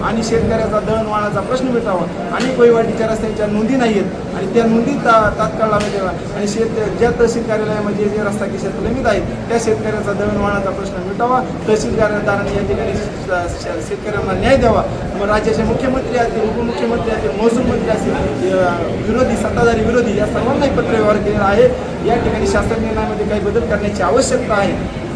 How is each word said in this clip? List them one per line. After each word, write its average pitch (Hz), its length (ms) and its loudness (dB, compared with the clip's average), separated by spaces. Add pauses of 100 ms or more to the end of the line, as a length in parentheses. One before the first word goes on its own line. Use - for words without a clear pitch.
आणि 220 200 0
शेतकऱ्याचा 220 560 2
दळणवळणाचा 208 600 0
प्रश्न - 280 -2
मिटावा. 202 680 -2
अनेक 240 240 -2
वहिवाटीच्या 226 480 4
रस्त्यांच्या 214 400 -2
नोंदी 214 280 0
नाही 226 240 2
आहेत - 360 -4
आणि 190 180 -4
त्या 226 120 4
नोंदी 233 260 2
ता-, 220 480 4
तात्काळ 220 300 0
लावून 208 220 0
द्याव्या 190 460 -4
आणि 208 100 -2
शेत-, 220 500 -2
ज्या 240 220 4
तहसील 233 240 2
कार्यालयामध्ये 208 600 0
जे 208 180 0
रस्ता 208 220 -2
की 196 140 -4
शेत 196 120 -4
प्रलंबित 240 340 -2
आहे 208 140 2
त्या - 420 -2
शेतकऱ्याचा 214 520 -2
दळणवळणाचा 202 560 0
प्रश्न 185 380 -6
मिटावा. 240 340 0 (260)
तहसील 220 320 0
कार्यालयदारांनी 202 520 0
या 202 160 -2
ठिकाणी 190 260 -2
श-, 180 680 -4
श-, 170 280 -6
शेतकऱ्यांना 196 440 -4
न्याय 220 240 4
द्यावा. 220 260 4 (320)
मग 202 140 -2
राज्याचे 214 340 2
मुख्यमंत्री 240 540 0
असतील, 226 240 0
उपमुख्यमंत्री 226 680 -2
असतील, 202 300 -2
महसूल 233 220 2
मंत्री - 260 0
असतील, - 240 0 (460)
अ, 180 120 2 (360)
विरोधी, 226 280 2
सत्ताधारी 226 480 2
विरोधी 226 340 2
या 208 80 2
सर्वांनाही 262 460 0
पत्रव्यवहार 220 440 2
केलेला 202 280 0
आहे. 214 460 4 (180)
या 233 160 2
ठिकाणी 214 240 0
शासन 208 340 0
निर्णयामध्ये 214 460 -2
काही 208 140 0
बदल 202 180 0
करण्याची 202 420 -2
आवश्यकता 214 520 0
आहे. 190 460 -2 (160)